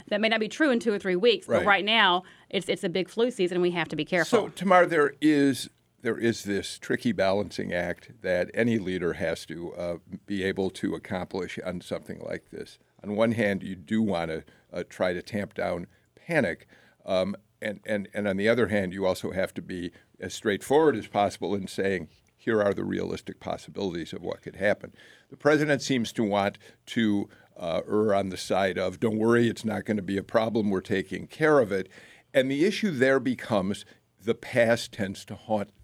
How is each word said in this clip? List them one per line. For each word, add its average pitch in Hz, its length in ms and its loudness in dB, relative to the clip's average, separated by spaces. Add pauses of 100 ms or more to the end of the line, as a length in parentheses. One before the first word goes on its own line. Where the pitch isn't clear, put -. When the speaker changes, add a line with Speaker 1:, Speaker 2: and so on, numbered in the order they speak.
Speaker 1:
That 208 120 -2
may 220 100 2
not 220 100 0
be 220 80 -4
true 302 220 2
in 233 100 2
two 220 120 0
or 202 60 -2
three 185 180 0
weeks, 208 300 2
but - 100 2
Speaker 2:
Right. 170 100 2
Speaker 1:
right 196 180 4
now 202 380 4 (260)
it's, 185 200 -4
it's 190 160 -2
a 190 40 -2
big 180 220 -2
flu 240 200 0
season 185 260 -2
and 180 60 2
we 180 100 2
have 165 160 -2
to 160 80 -6
be 151 80 -2
careful. 185 400 2
Speaker 2:
So, - 40 -6
Tamar, 180 380 6
there 156 340 2
is, 143 480 4 (320)
there 117 160 -2
is 113 280 0
this 101 340 -4
tricky 123 320 -2
balancing 95 640 -2
act 87 380 -6 (100)
that 92 320 0
any 113 240 2
leader 90 360 -2
has 82 320 -4
to, 82 280 -10
uh, 87 220 -6 (280)
be 98 200 -4
able 95 260 -2
to 95 240 -4
accomplish 90 720 -8
on 90 140 -6
something 85 400 -10
like 82 300 -10
this. - 280 -14 (240)
On 101 140 -6
one 117 160 4
hand, 101 320 0
you 95 100 -8
do 107 260 -2
wanna, 82 440 -2 (280)
uh, 87 160 -6
try 92 240 -2
to 87 80 -6
tamp - 340 -6
down 90 340 -4 (260)
panic, 117 520 -2 (380)
um, 95 320 0 (240)
and, 104 260 -8
and, 101 280 -4
and 104 120 -2
on 95 100 0
the 101 120 2
other 117 200 4
hand, 95 240 0
you 95 140 -2
also 92 260 -2
have 92 220 -2
to 95 80 -8
be 90 280 -8 (300)
as - 140 -8
straightforward 131 600 2
as 101 100 -8
possible 101 480 0
in 92 140 -4
saying, 95 400 -4 (280)
"Here 110 240 0
are 101 140 2
the 95 100 -4
realistic 92 540 -6
possibilities 87 760 -6
of 90 100 -10
what 87 200 -8
could - 140 -14
happen." 98 360 0 (380)
The - 60 -18
president 147 460 2
seems 120 320 -2
to 117 100 0
want 101 340 0 (280)
to, 104 420 0 (280)
uh, 82 300 -2
err 107 260 2
on 98 180 0
the 90 60 -8
side 95 400 0
of, 92 220 -4
"Don't 110 200 0
worry, 117 300 6
it's - 160 -6
not 101 200 -4
gonna 107 180 -2
be 98 140 -4
a 92 80 -4
problem, 110 440 2
we're 95 120 0
taking 95 480 -4
care 156 320 4
of 101 100 2
it." 95 180 -2 (460)
And 135 160 4
the 143 140 2
issue 208 260 0
there 135 300 4
becomes 107 640 0 (360)
the 110 140 -2
past 117 560 0
tends 98 360 -8
to 104 100 -14
haunt 104 340 -4 (140)